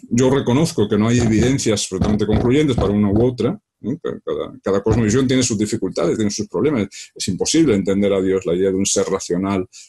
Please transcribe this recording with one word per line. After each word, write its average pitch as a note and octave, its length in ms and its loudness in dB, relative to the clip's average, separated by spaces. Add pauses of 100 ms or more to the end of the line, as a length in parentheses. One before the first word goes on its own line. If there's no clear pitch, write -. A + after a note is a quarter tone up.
Yo B2+ 220 2
reconozco B2 580 0
que G#2+ 80 0
no G#2 100 2
hay A#2+ 140 2
evidencias A2 600 2
absolutamente G2+ 440 -2
concluyentes B2 480 2
para G2 140 0
una G#2 220 2
u G#2+ 120 2
otra, B2+ 380 -2 (220)
¿eh? C#3 200 -6
Ca-, - 220 -6
cada, D2+ 380 -8
cada G2 200 -2
cosmovisión A2+ 460 2
tiene B2+ 140 2
sus A2+ 160 -2
dificultades, G#2+ 580 -2
tiene G#2 140 0
sus G#2 180 -6
problemas. A2 400 -2 (260)
Es - 140 -10
imposible B2 460 2
entender G2 400 0
a G2 80 0
Dios, F#2+ 240 0
la E2 80 0
idea F#2+ 160 2
de F#2 60 0
un F#2+ 100 0
ser G2 200 0
racional, F#2 640 -2 (200)